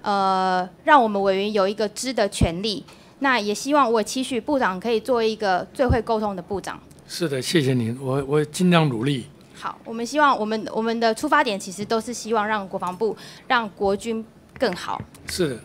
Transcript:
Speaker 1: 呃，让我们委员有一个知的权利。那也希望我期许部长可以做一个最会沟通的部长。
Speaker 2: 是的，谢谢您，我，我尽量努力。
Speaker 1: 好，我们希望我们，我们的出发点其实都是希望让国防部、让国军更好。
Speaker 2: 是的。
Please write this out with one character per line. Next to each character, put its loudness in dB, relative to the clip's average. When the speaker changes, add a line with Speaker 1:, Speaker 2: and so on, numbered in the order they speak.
Speaker 1:
呃， 2
让 8
我 4
们 0
委 4
员 -2
有 2
一 -2
个 -2
知 -8
的 2
权 0
利。 -6
那 2
也 -2
希 -4
望 4
我 2
期 -4
许 -4
部 0
长 0
可 -4
以 2
做 0
一 0
个 0
最 0
会 2
沟 0
通 -4
的 -10
部 -6
长。 -10
Speaker 2:
是 -4
的， -2
谢 2
谢 2
您， 0
我， -2
我 2
尽 0
量 6
努 -2
力。 -2
Speaker 1:
好， -12
我 -12
们 -6
希 -2
望 4
我 -2
们， -4
我 -2
们 -2
的 2
出 -6
发 4
点 -2
其 -10
实 -8
都 0
是 -6
希 -6
望 2
让 -2
国 -6
防 -6
部、 -2
让 2
国 0
军 -6
更 0
好。 -8
Speaker 2:
是 -2
的。 -6